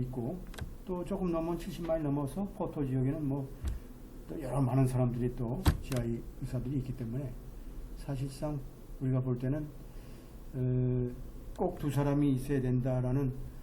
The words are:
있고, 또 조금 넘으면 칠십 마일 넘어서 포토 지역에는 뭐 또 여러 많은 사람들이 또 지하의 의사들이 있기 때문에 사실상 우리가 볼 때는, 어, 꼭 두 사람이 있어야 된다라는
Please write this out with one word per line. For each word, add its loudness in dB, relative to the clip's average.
있고, -2
또 -2
조금 0
넘으면 2
칠십 -4
마일 2
넘어서 0
포토 0
지역에는 2
뭐 0
또 -4
여러 0
많은 6
사람들이 2
또 -2
지하의 0
의사들이 -2
있기 -2
때문에 -4
사실상 -4
우리가 4
볼 0
때는, 0
어, 4
꼭 0
두 0
사람이 4
있어야 2
된다라는 4